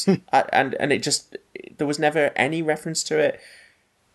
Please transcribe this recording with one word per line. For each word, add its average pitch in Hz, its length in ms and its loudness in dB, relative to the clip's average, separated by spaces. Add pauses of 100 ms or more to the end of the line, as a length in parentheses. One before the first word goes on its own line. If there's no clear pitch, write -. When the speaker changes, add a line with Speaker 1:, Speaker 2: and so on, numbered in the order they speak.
Speaker 1:
<laughs> 190 280 0
Speaker 2:
and, 131 420 2
and 143 160 0
it 120 120 0
just, - 340 -4 (400)
there 143 100 0
was 147 120 -2
never 151 360 2
any 160 260 0
reference 160 440 -4
to 156 120 -2
it. 147 220 0 (760)